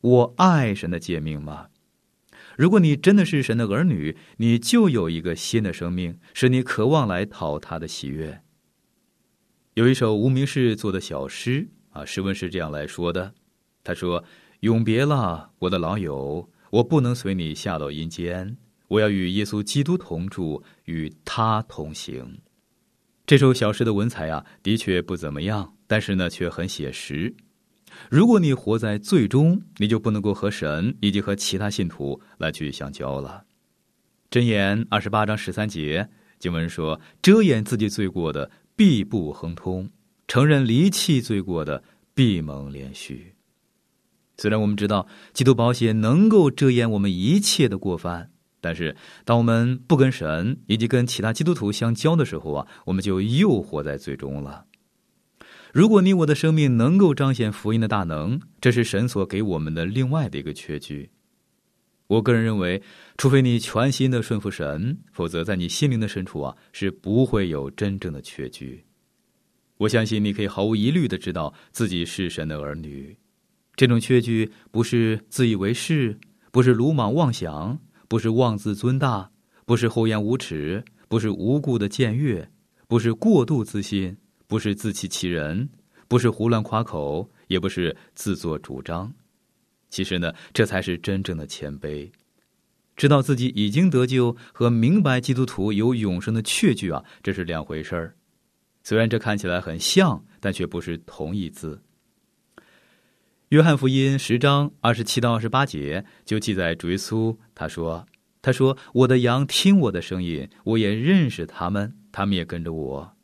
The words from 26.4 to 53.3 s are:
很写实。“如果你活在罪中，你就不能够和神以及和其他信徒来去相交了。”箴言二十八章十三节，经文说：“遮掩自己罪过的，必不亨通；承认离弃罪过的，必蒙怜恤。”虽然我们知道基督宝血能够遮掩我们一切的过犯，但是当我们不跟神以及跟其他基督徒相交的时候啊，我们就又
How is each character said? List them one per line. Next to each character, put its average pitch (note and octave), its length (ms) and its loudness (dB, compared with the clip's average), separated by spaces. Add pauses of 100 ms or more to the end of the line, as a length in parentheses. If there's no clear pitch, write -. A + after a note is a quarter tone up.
很 E2+ 220 -6
写 C#2 200 -8
实。 D2+ 460 -6 (720)
“如 D#3+ 160 6
果 A3+ 140 6
你 D3+ 140 2
活 A2+ 240 -2
在 G#2+ 200 -2
罪 A#2 300 2
中， D#3 340 4 (160)
你 G#2 100 0
就 G#2+ 120 2
不 A2+ 100 -2
能 G#2 120 0
够 G#2 120 0
和 G2+ 160 -2
神 E2 520 -4
以 G#2 100 2
及 G2+ 80 0
和 G2 160 -2
其 - 220 -4
他 G2+ 120 -2
信 G2+ 180 -2
徒 C#2 340 -8 (160)
来 D#2+ 140 -4
去 D2 200 -8
相 C#2 200 -10
交 C2+ 280 -6
了。” C#2 240 -14 (840)
箴 A#2+ 120 2
言 G#2+ 480 2
二 G#2 120 0
十 G#2 80 -6
八 G#2+ 160 2
章 G#2+ 120 -2
十 - 140 -8
三 G#2+ 160 -4
节， D#2+ 420 -4 (300)
经 F2 140 -4
文 E2 160 -2
说 D#2 300 -4 (220)
：“遮 G#3 200 8
掩 B2 220 4
自 A#2 120 -2
己 G#2 140 0
罪 G2+ 180 -2
过 E2+ 260 -2
的， C#2 180 -6 (240)
必 D3+ 280 6
不 E2 280 -4
亨 E2+ 240 -10
通； F#2 320 -6 (400)
承 B2+ 180 4
认 C#3 220 4
离 C#3+ 220 4
弃 C#3+ 320 0
罪 G2+ 200 -2
过 E2+ 220 -4
的， D2 200 -6 (300)
必 G#2+ 280 2
蒙 C#2 300 -10
怜 C2+ 220 -14
恤。” C#2 380 -16 (1080)
虽 G#2 140 -2
然 G#2+ 80 0
我 G#2 80 0
们 G#2 80 0
知 G#2 120 -2
道 G2+ 200 0 (260)
基 A#2+ 120 0
督 B2+ 100 8
宝 A#2 160 2
血 A#2 220 2
能 A#2+ 340 4
够 F#3 240 6
遮 C3+ 180 2
掩 A#2 220 2
我 G#2 80 0
们 G2+ 100 2
一 G2+ 300 2
切 D#3 300 2
的 G2 80 -4
过 F#2 200 -4
犯， F2 320 -8 (300)
但 E2+ 160 -4
是 D#2+ 180 -4 (300)
当 A#2 140 2
我 A#2 60 2
们 A#2 340 2 (100)
不 E3 80 6
跟 C3 160 6
神 E2+ 560 -4
以 G#2+ 80 2
及 A2 140 0
跟 B2 180 2
其 - 140 -6
他 A2 100 -2
基 D3+ 140 -2
督 F3 80 2
徒 G#2 180 -2
相 A#2 240 -2
交 D#3+ 220 2
的 C#3+ 80 4
时 - 120 -8
候 D2+ 140 -8
啊， C#2+ 160 -6 (200)
我 - 40 -4
们 F#2+ 100 0
就 F#2+ 200 0
又 B2 400 2